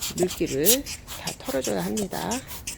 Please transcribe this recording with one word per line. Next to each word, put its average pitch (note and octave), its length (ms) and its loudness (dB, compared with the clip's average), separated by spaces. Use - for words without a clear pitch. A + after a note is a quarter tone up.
물기를 D#3 460 2
다 - 760 2
털어줘야 G#3+ 460 0
합니다. G3 460 0